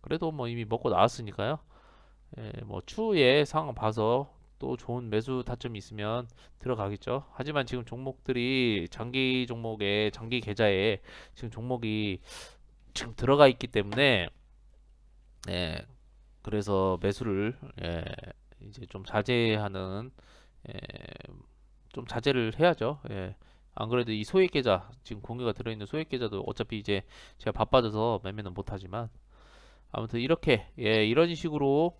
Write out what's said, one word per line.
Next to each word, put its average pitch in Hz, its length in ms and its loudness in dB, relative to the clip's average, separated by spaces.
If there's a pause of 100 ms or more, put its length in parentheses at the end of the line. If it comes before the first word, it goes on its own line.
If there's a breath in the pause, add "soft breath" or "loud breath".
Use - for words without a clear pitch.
그래도 160 320 -4
뭐, 131 160 -4
이미 117 160 -4
먹고 113 260 0
나왔으니까요. 110 680 2 (800 soft breath)
예, 110 140 -12 (120)
뭐, 101 200 -8
추후에 143 600 4
상황 151 300 -4
봐서 110 600 0 (240)
또 131 180 -4
좋은 120 320 -6
매수 120 380 -2
타점이 117 320 -8
있으면 107 500 -6 (300 soft breath)
들어가겠죠. 117 760 -4
하지만 139 340 -2
지금 123 180 -6
종목들이, 123 1040 0
장기 127 560 0
종목에, 107 640 0
장기 113 300 -4
계좌에 101 600 2 (340 loud breath)
지금 117 160 -8
종목이 110 680 -2 (720 loud breath)
지금 117 220 -8
들어가 139 340 8
있기 120 200 0
때문에, 104 600 4 (1200)
예, 90 380 -4 (560)
그래서 98 600 2
매수를, 104 560 0 (240)
예, 85 220 -4 (580)
이제 107 240 -16
좀 95 180 -12
자제하는, 107 1040 0 (580 soft breath)
예, - 100 -12 (1120)
좀 123 160 -10
자제를 120 520 0
해야죠. 151 420 2 (100)
예. 95 260 -8 (380 soft breath)
안 110 140 -6
그래도 120 240 0
이 107 120 -2
소액 190 280 4
계좌, 110 380 2 (120)
지금 104 200 -12
공유가 120 300 -4
들어있는 110 340 -6
소액 156 220 -6
계좌도 107 380 -4
어차피 110 320 -6
이제 98 240 -2 (360 loud breath)
제가 110 140 -4
바빠져서 110 720 2
매매는 98 300 -8
못하지만, 101 540 -8 (840 soft breath)
아무튼 113 300 -4
이렇게, 131 460 2 (120)
예, 110 280 4
이런 160 280 4
식으로 151 640 2